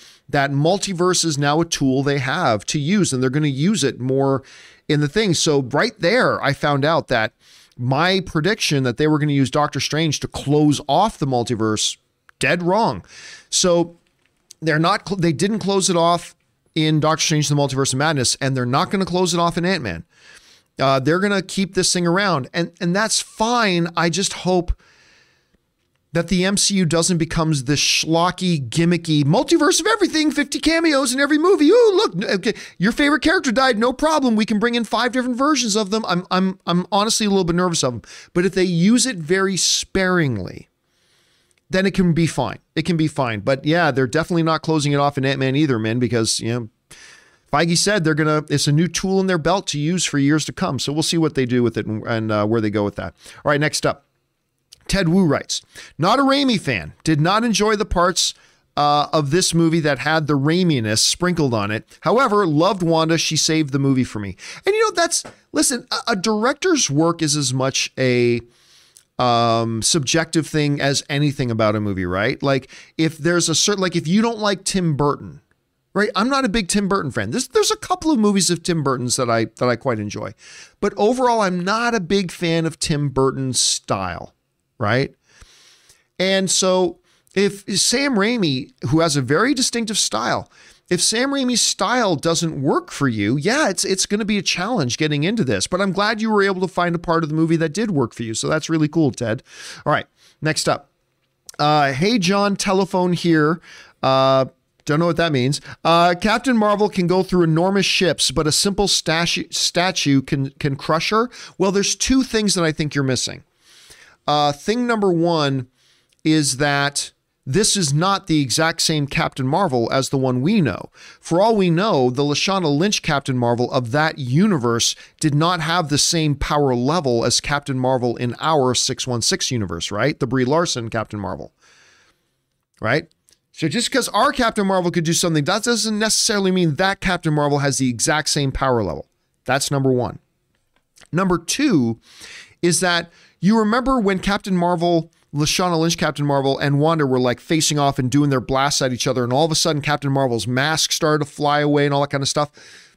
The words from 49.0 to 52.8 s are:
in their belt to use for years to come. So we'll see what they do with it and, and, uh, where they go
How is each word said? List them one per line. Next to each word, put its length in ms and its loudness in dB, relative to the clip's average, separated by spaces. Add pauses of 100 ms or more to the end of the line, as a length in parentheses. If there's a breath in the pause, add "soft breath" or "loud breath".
in 80 0
their 100 2
belt 300 0
to 120 -6
use 260 -2
for 120 -2
years 280 2
to 80 -8
come. 260 -4
So 120 -4
we'll 120 -2
see 140 -2
what 180 0
they 100 0
do 160 2
with 160 0
it 80 -4
and, 220 -6
and, 240 -4
uh, 140 2
where 160 0
they 80 -2
go 140 0